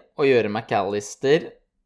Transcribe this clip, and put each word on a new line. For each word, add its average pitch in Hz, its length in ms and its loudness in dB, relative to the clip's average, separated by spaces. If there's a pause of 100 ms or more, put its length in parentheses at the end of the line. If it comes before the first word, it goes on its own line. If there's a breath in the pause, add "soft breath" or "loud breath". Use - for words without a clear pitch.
(180)
og 143 100 2
gjøre 113 220 2
McAllister 107 1000 -2 (360)